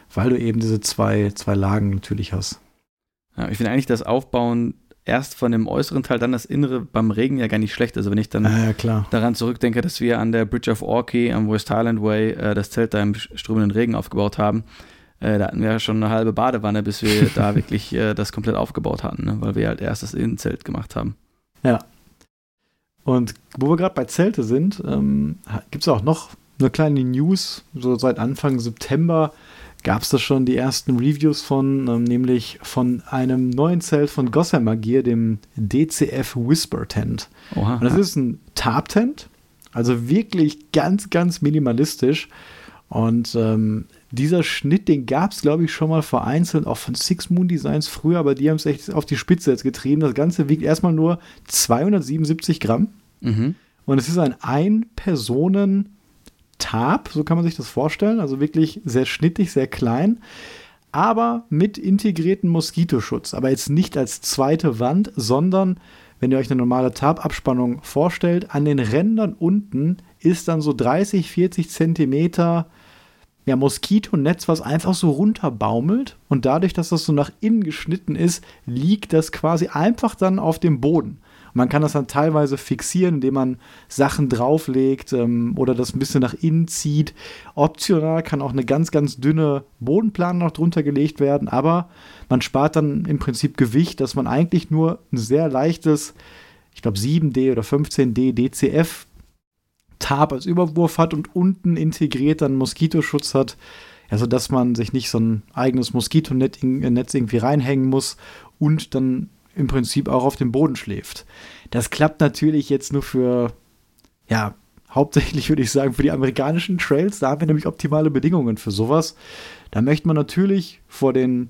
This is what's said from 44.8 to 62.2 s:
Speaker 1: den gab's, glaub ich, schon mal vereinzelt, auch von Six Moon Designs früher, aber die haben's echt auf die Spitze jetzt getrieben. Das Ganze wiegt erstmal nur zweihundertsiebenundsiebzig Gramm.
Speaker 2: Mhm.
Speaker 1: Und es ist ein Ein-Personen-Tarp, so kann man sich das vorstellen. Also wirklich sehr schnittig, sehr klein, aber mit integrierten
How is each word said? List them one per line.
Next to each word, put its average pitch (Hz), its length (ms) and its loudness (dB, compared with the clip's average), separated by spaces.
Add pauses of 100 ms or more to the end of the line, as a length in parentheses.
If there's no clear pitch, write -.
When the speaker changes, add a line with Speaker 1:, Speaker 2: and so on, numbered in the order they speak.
Speaker 1:
den 143 200 2
gab's, 151 340 -2
glaub 147 180 2
ich, 165 140 0
schon 156 160 -2
mal 160 140 2
vereinzelt, 151 640 0
auch - 100 -4
von - 180 -8
Six - 340 -4
Moon 180 180 2
Designs 151 400 -2
früher, 170 320 0
aber 143 140 2
die 135 160 2
haben's 156 160 0
echt 147 280 -4
auf 151 120 -2
die 139 120 -2
Spitze - 340 2
jetzt 123 120 -2
getrieben. 135 380 0
Das 143 120 2
Ganze 156 360 0
wiegt 156 140 2
erstmal 160 300 2
nur 160 260 2 (280)
zweihundertsiebenundsiebzig 156 1120 0
Gramm. 131 300 0 (320)
Speaker 2:
Mhm. 120 340 0 (300)
Speaker 1:
Und 135 120 2
es 123 100 0
ist 170 120 0
ein 139 200 2
Ein-Personen-Tarp, 185 2750 -2
so 151 160 -2
kann 165 120 2
man 170 60 0
sich 165 120 -2
das 120 120 -10
vorstellen. 202 540 0
Also 135 180 -4
wirklich 156 460 0
sehr 127 220 0
schnittig, 170 440 0
sehr 135 160 0
klein, 143 520 0 (720)
aber 233 580 0
mit 190 280 0
integrierten 190 720 0